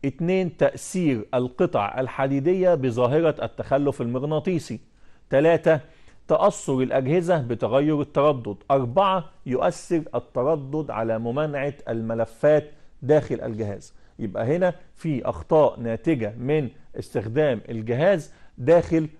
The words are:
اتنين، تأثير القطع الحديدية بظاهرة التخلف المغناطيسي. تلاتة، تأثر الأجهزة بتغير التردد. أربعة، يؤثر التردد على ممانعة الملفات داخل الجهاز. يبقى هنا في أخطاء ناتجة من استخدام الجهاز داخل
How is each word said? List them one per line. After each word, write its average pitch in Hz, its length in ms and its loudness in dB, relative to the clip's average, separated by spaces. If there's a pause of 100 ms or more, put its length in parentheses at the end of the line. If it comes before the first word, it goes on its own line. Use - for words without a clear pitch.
اتنين، 180 520 -2
تأثير 139 760 0
القطع 123 640 0
الحديدية 139 760 0
بظاهرة 131 680 2
التخلف 139 580 -2
المغناطيسي. 143 800 -4 (500)
تلاتة، 160 500 4 (480)
تأثر 151 540 2
الأجهزة 151 600 0
بتغير 127 600 0
التردد. 139 540 0 (160)
أربعة، 156 580 0 (160)
يؤثر 165 580 -2 (120)
التردد 143 760 -4
على 113 280 -2
ممانعة 143 540 -4 (160)
الملفات 117 800 0 (300)
داخل 139 400 2
الجهاز. 107 520 -8 (260)
يبقى 113 360 -2
هنا 180 180 0 (220)
في 147 300 -4
أخطاء 147 540 2
ناتجة 113 580 -2
من 131 320 -2 (300)
استخدام 117 720 -2
الجهاز 123 600 0 (260)
داخل 160 500 2 (120)